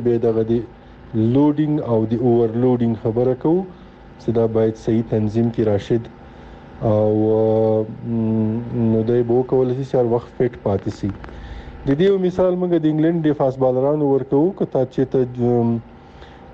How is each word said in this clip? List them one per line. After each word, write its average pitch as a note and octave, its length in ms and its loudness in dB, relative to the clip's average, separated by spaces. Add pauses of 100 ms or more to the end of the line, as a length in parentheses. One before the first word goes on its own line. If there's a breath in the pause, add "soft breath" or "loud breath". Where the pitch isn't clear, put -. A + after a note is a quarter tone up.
بیا A#2 100 2
دغه A2+ 260 0
د A2+ 100 0 (800 loud breath)
لوډینګ D3 420 2 (140)
او A2+ 160 2
د A2 80 -2
اوورلوډینګ A#2+ 880 2
خبره B2 400 0
کوو، E3+ 180 2 (580 loud breath)
چې - 120 -6
دا A2+ 140 2
باید A2 300 0 (100)
صحیح A2+ 240 2
تنظیم A2 460 0
کې A#2 140 0
راشد A2+ 340 0 (760 loud breath)
او، G#2+ 300 2 (240)
اه، A2 480 2 (240)
م، A2 520 0 (160)
نو A2+ 320 2
دی A#2+ 160 2
به A#2 100 0
وکولی B2+ 420 2
شي C3+ 160 -6
چې - 40 -2
هر B2 100 4
وخت A#2 320 -2
فټ B2+ 160 0 (100)
پاتې G2+ 360 -2
شي. G2+ 120 -4 (760 loud breath)
د - 100 0
دې D#3 40 -2
یو G3 180 4
مثال F3+ 360 0
موږ F3+ 140 -2
د E3 160 0
انګلند D#3 420 2
د D3+ 40 4
فاسټ C3 280 -2
بالرانو C3+ 480 2
ورکوو، C#3 440 2
که F#3+ 140 -4
تا C3 200 -2
چېرته C3 380 -2
ج-، B2 200 -6
ام، A#2 340 2 (760 loud breath)